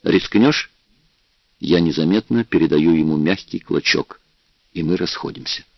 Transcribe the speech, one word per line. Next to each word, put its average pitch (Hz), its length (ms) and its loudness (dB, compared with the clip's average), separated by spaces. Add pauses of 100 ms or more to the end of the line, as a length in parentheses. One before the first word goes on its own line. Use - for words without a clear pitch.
Рискнёшь? - 680 2 (880)
Я 78 220 2
незаметно 90 640 0
передаю 78 480 2
ему 78 240 0
мягкий 82 420 -4
клочок, - 640 -4 (500)
и 87 100 -8
мы 80 140 0
расходимся. - 720 -8 (120)